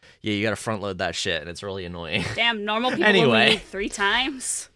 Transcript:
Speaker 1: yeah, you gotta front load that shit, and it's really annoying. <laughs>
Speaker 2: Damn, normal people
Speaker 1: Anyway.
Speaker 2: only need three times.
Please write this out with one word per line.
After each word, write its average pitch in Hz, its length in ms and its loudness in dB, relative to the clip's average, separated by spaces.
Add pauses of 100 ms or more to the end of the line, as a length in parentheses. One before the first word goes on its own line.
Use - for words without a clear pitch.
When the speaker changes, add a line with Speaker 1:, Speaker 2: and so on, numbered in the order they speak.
(200)
Speaker 1:
yeah, 107 120 -2
you 101 100 0
gotta 107 140 0
front 107 260 -6
load 98 160 -6
that 90 160 -2
shit, 85 280 -2
and 80 60 -12
it's 85 140 -12
really 98 220 -8
annoying. 85 460 -4
<laughs> - 40 -8
Speaker 2:
Damn, 226 300 -2
normal 226 260 0
people 330 140 0
Speaker 1:
Anyway. 180 220 6
Speaker 2:
only 113 240 6
need 214 120 2
three 196 260 -6
times. 247 880 -2